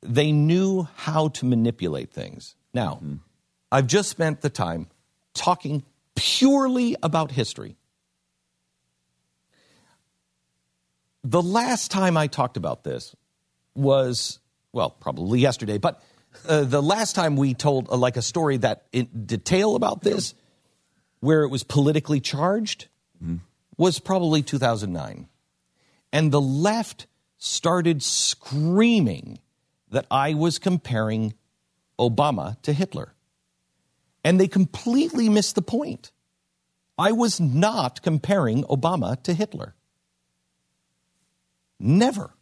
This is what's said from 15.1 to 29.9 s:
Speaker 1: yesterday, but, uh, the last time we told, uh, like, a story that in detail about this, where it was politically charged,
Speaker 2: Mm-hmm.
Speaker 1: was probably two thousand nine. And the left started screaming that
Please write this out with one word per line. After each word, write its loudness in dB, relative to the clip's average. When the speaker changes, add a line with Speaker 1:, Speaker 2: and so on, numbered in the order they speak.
Speaker 1:
yesterday, 0
but, -2
uh, 2
the 0
last 0
time 0
we 2
told, -2
uh, 0
like, 2
a -4
story -2
that -2
in -2
detail 0
about -2
this, -2
where 4
it 0
was -4
politically 2
charged, -2
Speaker 2:
Mm-hmm. -4
Speaker 1:
was 2
probably 2
two -4
thousand -2
nine. -10
And 2
the 4
left -2
started 0
screaming 0
that -2